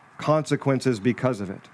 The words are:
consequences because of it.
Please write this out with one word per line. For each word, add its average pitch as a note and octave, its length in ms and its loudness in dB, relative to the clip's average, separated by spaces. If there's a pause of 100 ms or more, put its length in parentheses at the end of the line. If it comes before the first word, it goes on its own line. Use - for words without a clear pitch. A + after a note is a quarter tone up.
(180)
consequences C3+ 800 0
because A#2+ 420 0
of F#2 100 -8
it. - 100 -12 (120)